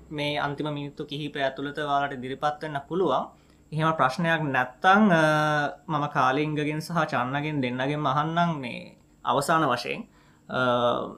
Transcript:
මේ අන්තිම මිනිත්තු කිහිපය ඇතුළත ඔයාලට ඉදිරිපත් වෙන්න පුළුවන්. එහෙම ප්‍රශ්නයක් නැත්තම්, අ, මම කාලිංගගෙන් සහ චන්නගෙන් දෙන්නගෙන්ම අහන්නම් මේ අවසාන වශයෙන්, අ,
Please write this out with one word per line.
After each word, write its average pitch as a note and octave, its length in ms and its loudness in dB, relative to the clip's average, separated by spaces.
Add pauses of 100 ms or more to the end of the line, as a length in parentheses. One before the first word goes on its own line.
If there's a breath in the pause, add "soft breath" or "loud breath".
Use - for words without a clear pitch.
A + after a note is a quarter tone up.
මේ D3 300 -4
අන්තිම C#3+ 300 -4
මිනිත්තු C#3+ 380 -8
කිහිපය C#3+ 340 -8
ඇතුළත C#3 380 -4
ඔයාලට C#3+ 360 0
ඉදිරිපත් C3 480 -4
වෙන්න D3+ 220 -6
පුළුවන්. D#3+ 420 0 (460 soft breath)
එහෙම D#3 220 0
ප්‍රශ්නයක් D#3+ 500 2
නැත්තම්, D3 680 4
අ, E3 140 6 (600)
මම D3+ 240 -2
කාලිංගගෙන් D3 720 0
සහ E3 240 -4
චන්නගෙන් C#3+ 560 -2
දෙන්නගෙන්ම C3 440 -2
අහන්නම් D#3+ 540 0
මේ A#2+ 360 -12 (300)
අවසාන C#3+ 380 2
වශයෙන්, C#3 420 -2 (440 soft breath)
අ, C3 100 -2 (580)